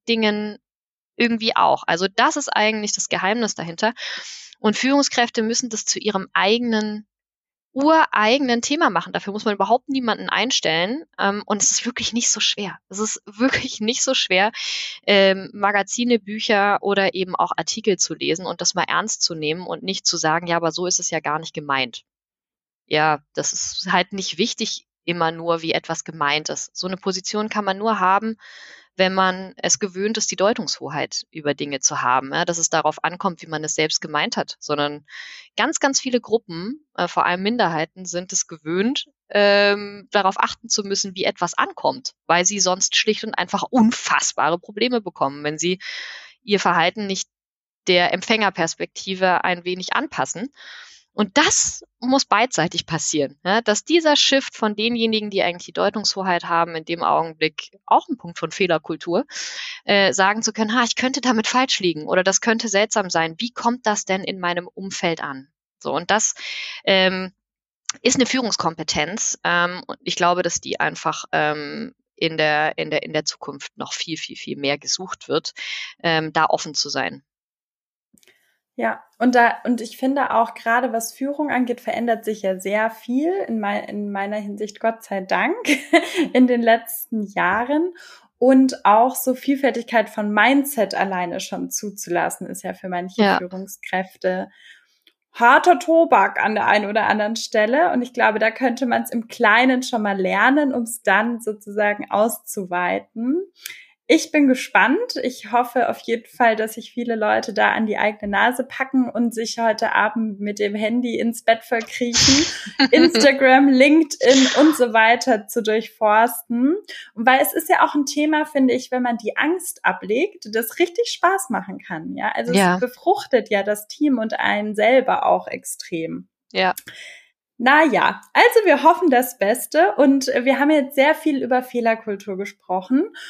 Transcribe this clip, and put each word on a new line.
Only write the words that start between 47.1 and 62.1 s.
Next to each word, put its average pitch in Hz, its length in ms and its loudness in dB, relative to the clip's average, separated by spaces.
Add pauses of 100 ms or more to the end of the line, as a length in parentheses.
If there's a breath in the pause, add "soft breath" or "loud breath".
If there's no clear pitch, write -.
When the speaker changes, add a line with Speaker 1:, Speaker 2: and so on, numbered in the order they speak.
Speaker 1:
der 175 260 4
Empfängerperspektive 185 1300 0
ein 175 200 -2
wenig 180 300 -6
anpassen. 208 580 -4 (600 loud breath)
Und - 220 -2
das - 480 0 (160)
muss 262 260 0
beidseitig 185 600 0
passieren, 151 580 -4
ja, 202 180 0
dass 214 220 -2
dieser 311 320 2
Shift - 400 2
von 208 200 -2
denjenigen, 220 560 0
die 196 100 0
eigentlich 175 240 -2
die 170 80 -16
Deutungshoheit 190 720 -2
haben, 170 300 0
in 160 100 -10
dem 170 160 -6
Augenblick 160 680 -2 (160)
auch 285 200 2
ein 285 100 -6
Punkt 170 200 -14
von 160 140 -6
Fehlerkultur, 170 720 -2 (600 loud breath)
äh, 196 280 4
sagen 202 300 2
zu 214 100 -2
können, 220 220 -2
„Ha, 247 80 2
ich 226 120 -2
könnte 262 260 -2
damit 233 260 0
falsch 262 320 0
liegen 160 280 -2
oder 180 160 2